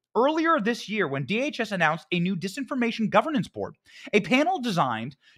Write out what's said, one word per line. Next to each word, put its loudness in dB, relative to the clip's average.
earlier 4
this -2
year 0
when -4
D -2
H -2
S -6
announced 0
a 2
new 0
disinformation -2
governance 2
board, -8
a 4
panel 2
designed -2